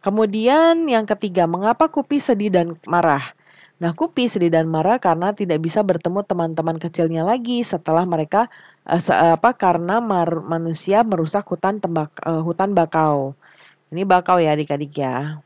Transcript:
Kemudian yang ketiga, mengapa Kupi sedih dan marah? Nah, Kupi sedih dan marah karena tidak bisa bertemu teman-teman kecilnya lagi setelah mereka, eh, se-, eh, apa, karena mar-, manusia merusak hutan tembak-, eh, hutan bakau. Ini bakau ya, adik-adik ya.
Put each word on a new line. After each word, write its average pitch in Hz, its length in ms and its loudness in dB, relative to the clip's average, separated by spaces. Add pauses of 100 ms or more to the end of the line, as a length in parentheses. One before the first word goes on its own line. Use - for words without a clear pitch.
Kemudian 233 840 2
yang 226 220 2
ketiga, 185 400 0
mengapa 214 400 0
Kupi 285 320 -2
sedih 208 320 0
dan 170 320 0
marah? 151 480 0 (480)
Nah, 170 120 -2
Kupi 233 360 -2
sedih 175 240 0
dan 160 160 2
marah 165 320 2
karena 175 320 0
tidak 175 280 -2
bisa 170 220 0
bertemu 185 400 -2
teman-teman 165 560 -2
kecilnya 165 480 -2
lagi 240 380 -2
setelah 165 420 0
mereka, 175 400 0 (400)
eh, 175 140 0
se-, - 100 -2
eh, 165 240 6
apa, 233 220 2
karena 180 420 0
mar-, 175 460 0
manusia 165 580 -2
merusak 196 460 -2
hutan 190 340 -4
tembak-, 160 400 -6
eh, 165 160 -2
hutan 170 320 -2
bakau. 156 640 0 (560)
Ini 180 160 -6
bakau 180 320 4
ya, 156 160 4
adik-adik 147 400 -4
ya. 147 500 -4